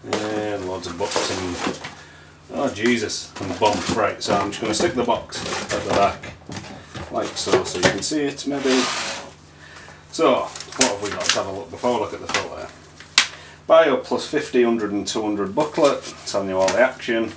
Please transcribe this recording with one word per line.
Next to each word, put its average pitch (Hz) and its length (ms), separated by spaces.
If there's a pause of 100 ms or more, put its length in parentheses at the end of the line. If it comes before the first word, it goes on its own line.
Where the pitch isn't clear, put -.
(120)
And 104 560
loads 90 180
of 87 100
books 87 400
and, 90 200 (960)
oh 131 160
Jesus, 107 680
and 92 180
bum. - 180 (200)
Right, - 260
so 101 140
I'm 101 140
just - 100
gonna 107 140
stick - 200
the 123 80
box - 380 (340)
at - 100
the - 100
back, - 380 (800)
like - 260
so, 190 280
so - 140
you - 60
can 101 180
see 151 200
it 139 240
maybe. 131 380 (1300)
So, 135 300 (340)
what 123 140
have 101 120
we 101 60
got? 92 100
Let's - 160
have 98 120
a 98 40
look 98 220
before 123 220
we - 60
look 104 140
at 95 100
the - 80
filter. - 360 (1000)
Bio 160 300
Plus 123 300
fifty, 139 360
hundred 113 300
and 98 160
two 110 140
hundred 101 340
booklet, 151 580 (120)
telling 98 240
you 92 80
all 95 100
the - 120
action. 113 560